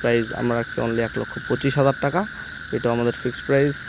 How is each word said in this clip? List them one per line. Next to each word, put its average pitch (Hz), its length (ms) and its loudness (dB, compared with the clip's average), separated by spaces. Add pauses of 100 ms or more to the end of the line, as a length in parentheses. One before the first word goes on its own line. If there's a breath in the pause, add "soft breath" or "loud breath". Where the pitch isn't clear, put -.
প্রাইস 117 320 2
আমরা 117 240 0
রাখছি 117 240 -2
only 113 180 0
এক 113 180 0
লক্ষ 117 300 -6
পঁচিশ 135 300 0
হাজার 139 240 6
টাকা, 151 240 0 (460 loud breath)
এটা 120 200 2
আমাদের 120 220 2 (100)
ফিক্সড - 220 -4
প্রাইস, 139 300 4 (140)